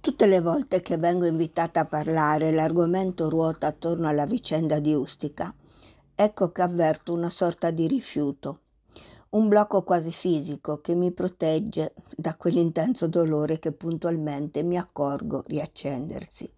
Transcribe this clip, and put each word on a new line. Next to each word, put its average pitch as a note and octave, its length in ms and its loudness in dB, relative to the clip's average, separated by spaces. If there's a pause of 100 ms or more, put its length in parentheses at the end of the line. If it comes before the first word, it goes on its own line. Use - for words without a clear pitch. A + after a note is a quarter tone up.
Tutte - 260 2
le F#3+ 140 6
volte F3 400 0
che - 160 -4
vengo F3 300 0
invitata E3 540 -2
a D#3 40 2
parlare, D#3 640 0
l'argomento E3+ 800 2
ruota D#3+ 400 0
attorno E3 400 -2
alla D3 180 2
vicenda D#3 540 0
di D3+ 140 2
Ustica. D3 600 -4 (600)
Ecco G3+ 360 2
che F3+ 120 -2
avverto E3+ 500 0
una E3+ 180 -2
sorta E3+ 400 -2
di E3 160 0
rifiuto, D3 760 -4 (680)
un G#3+ 180 4
blocco G#3 340 4
quasi E3+ 280 0
fisico D3+ 680 -4
che E3+ 140 -2
mi F3+ 160 2
protegge E3 840 -2 (220)
da D#3+ 200 -4
quell'intenso E3+ 720 2
dolore D#3+ 520 2
che D#3+ 140 -4
puntualmente D3+ 920 -4
mi F3 140 0
accorgo C#3+ 680 -4
riaccendersi. - 1120 -8